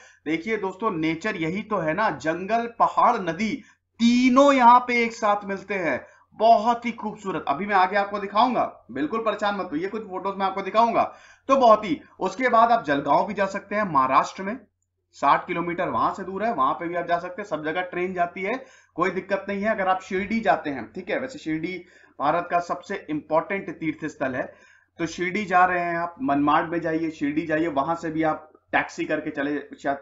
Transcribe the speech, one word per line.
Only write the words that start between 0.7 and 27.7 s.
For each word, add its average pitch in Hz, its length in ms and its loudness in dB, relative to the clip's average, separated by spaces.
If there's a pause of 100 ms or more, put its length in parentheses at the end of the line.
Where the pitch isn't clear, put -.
नेचर 160 460 -2
यही 170 260 -4
तो 214 140 -4
है 160 180 0
ना, 208 160 0
जंगल, 180 560 -2 (120)
पहाड़, 185 380 4
नदी, 180 380 -4 (460)
तीनों 247 520 6
यहाँ 247 280 8
पे 240 240 2
एक 233 80 -2
साथ 208 320 0
मिलते 196 300 -6
हैं। 160 320 -2 (280)
बहुत 226 520 4
ही 226 60 -2
खूबसूरत। 196 560 -8
अभी 156 180 -2
मैं 208 80 0
आगे 185 220 4
आपको 202 220 -2
दिखाऊंगा, 202 720 0
बिल्कुल 151 300 -4
परेशान 208 360 -2
मत 170 160 -6
होइए, 170 160 -4
कुछ 202 200 -10
फोटोज 185 280 -6
मैं 196 100 -2
आपको 190 160 -4
दिखाऊंगा। 202 400 2 (460)
तो 277 80 4
बहुत 220 280 6
ही, 165 160 -4 (200)
उसके 214 280 -2
बाद 233 240 6
आप - 120 2
जलगांव 147 420 2
भी 208 80 -8
जा 196 120 0
सकते 196 280 -8
हैं, 208 180 -2
महाराष्ट्र 135 500 2
में 208 160 -6 (540)
साठ 156 340 2
किलोमीटर 170 420 -4
वहां 139 260 -2
से 202 80 -10
दूर 190 220 -6
है, 233 100 -2
वहां 147 200 0
पे 170 140 -6
भी 175 60 -6
आप 170 120 -4
जा 170 120 0
सकते 180 240 -10
हैं। 202 60 -12
सब 151 160 -6
जगह 165 180 -2
ट्रेन 180 320 -6
जाती 175 280 -4
है, 233 220 -4 (300)
कोई 180 160 0
दिक्कत 190 380 -4
नहीं 202 140 -4
है। 220 80 0
अगर 190 180 0
आप 185 140 0
शिरडी 202 380 -4
जाते 170 300 2
हैं, 120 220 -8
ठीक 202 180 -10
है, 156 80 -2
वैसे 127 200 -8
शिरडी 165 460 -6 (360)
भारत 160 300 0
का 175 100 0
सबसे - 500 -8
इंपॉर्टेंट 196 600 -2
तीर्थ 156 360 -6
स्थल 131 280 -4
है, 143 180 -6 (460)
तो 165 80 -2
शिरडी 180 380 -4
जा 180 200 4
रहे 180 160 2
हैं 170 160 -2
आप, 170 260 -4
मनमाड 147 480 2
में 170 100 -2
जाइए, 160 300 -2
शिरडी 151 360 -2
जाइए, 160 220 0
वहां 165 280 -2